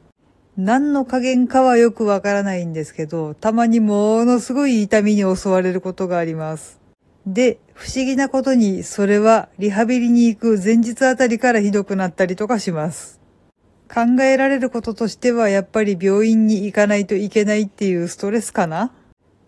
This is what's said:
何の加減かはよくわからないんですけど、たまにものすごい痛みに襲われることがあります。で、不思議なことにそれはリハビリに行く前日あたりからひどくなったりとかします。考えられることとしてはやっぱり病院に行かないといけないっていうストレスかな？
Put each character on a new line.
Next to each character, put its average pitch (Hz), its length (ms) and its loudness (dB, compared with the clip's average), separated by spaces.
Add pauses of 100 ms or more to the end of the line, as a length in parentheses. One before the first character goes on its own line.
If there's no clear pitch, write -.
(560)
何 254 380 0
の 269 100 0
加 254 160 -4
減 247 280 2
か 262 160 2
は 254 140 4
よ 233 140 4
く 220 140 -4
わ 202 160 0
か 202 100 -2
ら 202 120 0
な 196 120 -4
い 175 100 -6
ん 165 80 -8
で 160 100 -6
す 151 100 -14
け 160 140 -8
ど、 156 260 -6
た 220 180 -2
ま 233 140 2
に 233 140 2
も 214 440 2
の 247 160 2
す - 140 -8
ご 285 140 0
い 226 160 2
痛 214 180 2
み 208 140 2
に 190 200 0
襲 190 140 -6
わ 185 140 2
れ 180 100 0
る 185 80 -4
こ 185 120 -8
と 185 140 -6
が 175 120 -2
あ 170 40 -2
り 165 120 -6
ま 156 220 -8
す。 - 220 -20 (460)
で、 214 320 0 (160)
不 - 200 -16
思 262 120 -4
議 262 100 -2
な 269 140 0
こ 269 140 -2
と 269 100 0
に 196 300 2
そ 202 240 -4
れ 202 100 2
は 220 400 2
リ 202 140 -2
ハ 214 140 0
ビ 247 140 0
リ 233 120 0
に 240 160 4
行 214 100 0
く 220 260 0
前 226 140 2
日 233 280 0
あ 254 100 2
た 254 100 0
り 226 140 0
か 247 140 2
ら 226 60 2
ひ 202 120 0
ど 202 120 0
く 196 120 -6
な 190 140 -2
っ - 40 -10
た 185 140 0
り 180 80 -6
と 208 120 -6
か 226 120 0
し 190 120 -6
ま 160 200 -4
す。 - 280 -18 (680)
考 240 360 0
え 269 120 4
ら 269 120 2
れ 269 120 0
る 262 120 -4
こ 233 100 -6
と 220 140 -8
と 226 120 -4
し 180 80 -6
て 247 160 0
は 233 160 0
や 196 140 0
っ 190 60 -10
ぱ 214 160 -2
り 202 160 -2
病 196 280 2
院 220 200 2
に 208 180 0
行 196 80 -8
か 208 140 2
な 208 80 2
い 202 100 -2
と - 100 -4
い 196 140 -4
け 208 160 0
な 208 100 0
い 214 80 0
っ 202 40 -4
て 202 200 -6
い 185 100 0
う 170 100 -4
ス - 100 -12
ト 202 140 -6
レ 226 100 -2
ス 202 100 -10
か 196 140 -2
な？ 170 260 -6 (560)